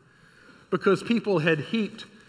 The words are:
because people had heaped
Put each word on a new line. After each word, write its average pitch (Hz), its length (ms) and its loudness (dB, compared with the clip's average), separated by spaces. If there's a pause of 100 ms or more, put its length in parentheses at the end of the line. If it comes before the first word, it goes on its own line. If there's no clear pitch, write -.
(720)
because 190 320 2
people 208 380 0
had 160 200 2
heaped 208 460 -4 (220)